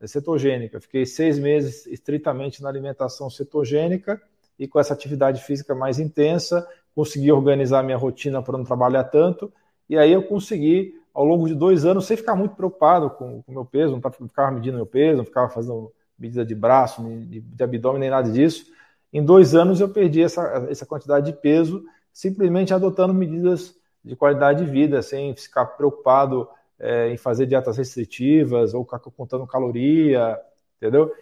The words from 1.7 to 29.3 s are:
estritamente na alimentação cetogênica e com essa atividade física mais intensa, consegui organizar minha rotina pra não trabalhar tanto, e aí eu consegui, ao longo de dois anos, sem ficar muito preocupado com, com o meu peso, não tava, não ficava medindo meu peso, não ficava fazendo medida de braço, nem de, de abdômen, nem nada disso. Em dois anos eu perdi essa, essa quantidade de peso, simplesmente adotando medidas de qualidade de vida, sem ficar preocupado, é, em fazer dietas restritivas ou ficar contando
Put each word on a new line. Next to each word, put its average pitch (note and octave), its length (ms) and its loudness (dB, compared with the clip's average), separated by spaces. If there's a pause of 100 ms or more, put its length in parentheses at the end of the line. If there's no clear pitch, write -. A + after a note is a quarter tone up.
estritamente C#3+ 720 -8
na C#3 80 -10
alimentação C3+ 600 -10
cetogênica D#3 920 -4 (380)
e C3+ 80 -8
com D3 120 2
essa D3 140 0
atividade C3+ 500 -2
física C#3+ 300 -6
mais C3 240 -4
intensa, D#3+ 680 -2 (260)
consegui D3 380 0
organizar C3+ 520 2
minha C3 140 -4
rotina C3 440 -6
pra B2+ 160 -8
não B2+ 80 -8
trabalhar B2+ 400 0
tanto, F3 460 0 (380)
e D#3 80 0
aí D3+ 140 8
eu F#3+ 120 4
consegui, F#3+ 680 -2 (200)
ao C#3 100 0
longo E3 240 2
de D#3+ 80 -4
dois D#3+ 300 2
anos, F#3+ 200 2
sem A3+ 120 -2
ficar A3 180 -2
muito G3 200 -4
preocupado E3+ 560 2
com, B2 300 -14
com - 100 -20
o - 20 -16
meu C3 120 -10
peso, C#3+ 280 0
não B2 80 -6
tava, B2+ 180 -8
não B2 80 -16
ficava C#3 240 -2
medindo B2+ 260 -6
meu A2+ 80 -6
peso, C#3+ 320 2
não A#2+ 80 -4
ficava B2 240 -2
fazendo A#2 420 -10 (280)
medida A#2+ 260 -6
de A2+ 80 -8
braço, A#2+ 480 2
nem A2+ 200 -12
de, A2+ 180 -16
de A#2 240 -8
abdômen, B2+ 380 -4
nem C3 80 -4
nada C3 200 0
disso. C#3+ 360 0 (480)
Em D3 100 -2
dois D#3+ 320 8
anos F3 260 4
eu G3 80 0
perdi F3+ 320 2
essa, E3 480 -2
essa C#3 160 -10
quantidade C#3+ 400 -2
de D#3 120 -8
peso, D#3+ 460 0 (300)
simplesmente F#3+ 600 -2
adotando F#3 400 0
medidas F3+ 600 -2 (280)
de B2+ 120 -14
qualidade C#3+ 480 2
de D3+ 80 -4
vida, C#3 300 2
sem C3+ 340 -8
ficar - 300 -4
preocupado, C3 840 0 (320)
é, A#2 300 -2
em A#2+ 80 -6
fazer B2 280 -2
dietas B2+ 320 -2
restritivas B2 960 0
ou B2 100 -4
ficar A#2+ 160 -12
contando C3 460 -12